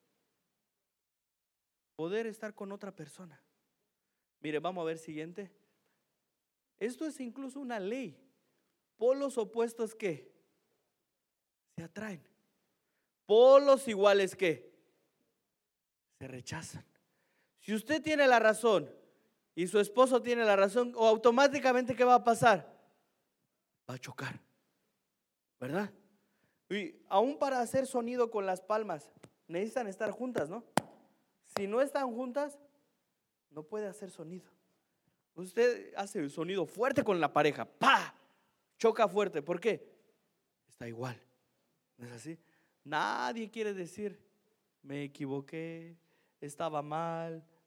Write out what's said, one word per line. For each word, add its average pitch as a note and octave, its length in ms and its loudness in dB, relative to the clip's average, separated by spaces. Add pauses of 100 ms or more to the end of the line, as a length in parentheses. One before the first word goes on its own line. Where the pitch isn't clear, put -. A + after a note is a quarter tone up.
(2000)
Poder G3 300 -6
estar G#3+ 300 -12
con G3+ 160 -12
otra G3+ 200 -14
persona. D#3 480 -20 (1000)
Mire, D3+ 180 -4
vamos F3 240 -4
a D#3+ 40 -4
ver D#3+ 120 -4
siguiente. E3 560 -12 (1300)
Esto B3 260 -8
es D4 140 -10
incluso B3+ 400 -14
una A#3+ 200 -10
ley. G3+ 400 -8 (800)
Polos C4+ 400 0
opuestos, A3+ 560 -4
¿qué? F3+ 400 -8 (1400)
Se D#3+ 80 -12
atraen. F#3 440 -14 (1000)
Polos C4+ 600 10
iguales, G3 480 4
¿qué? - 380 -2 (1400)
Se C3 100 -16
rechazan. C3 560 -12 (760)
Si G#3 160 -6
usted C4 260 -2
tiene D4+ 240 2
la B3 140 6
razón G#3+ 520 2 (640)
y F3 140 -2
su G3+ 120 2
esposo A#3+ 440 4
tiene A#3 220 0
la G#3 100 6
razón, G#3+ 400 2
o A3+ 120 4
automáticamente, B3 880 4
¿qué B3 80 2
va B3 120 8
a A#3 80 4
pasar? A3+ 520 4 (1120)
Va B2 60 -10
a C3 60 -12
chocar, - 420 -12 (1200)
¿verdad? F3+ 340 -6 (760)
Y G3 280 -8 (100)
aún B3 320 0
para C4 220 -2
hacer B3+ 260 -2
sonido A#3+ 420 -2
con G#3 160 -4
las F#3 140 -2
palmas, G#3 500 -6 (380)
necesitan G#3+ 400 -6
estar G3+ 240 -6
juntas, G#3+ 380 -6
¿no? A3+ 160 -12 (880)
Si G3+ 100 -6
no G#3 140 -4
están C#4 340 -4
juntas, C4 460 -8 (920)
no D3+ 120 -16
puede G#3+ 240 -10
hacer F#3 240 -14
sonido. F3 400 -16 (800)
Usted A3 640 -2
hace G3 240 -8
el C#3+ 100 -4
sonido E3+ 360 -4
fuerte B3 400 0
con F#3 160 2
la D3 100 2
pareja, D3 320 2
¡pa! C#4 500 2 (640)
Choca A3 300 2
fuerte. F3 340 -2
¿Por E3+ 200 -6
qué? G3 280 -2 (800)
Está - 220 -16
igual. A#2 280 -10 (800)
¿No A#2+ 100 -20
es A#2+ 60 -18
así? C#3 260 -14 (460)
Nadie A3 640 -4
quiere G#3+ 240 -6
decir, F#3+ 480 -10 (600)
"Me C#3 220 -10
equivoqué, D#3+ 920 -10 (440)
estaba D3 400 -6
mal, E3 640 -8 (200)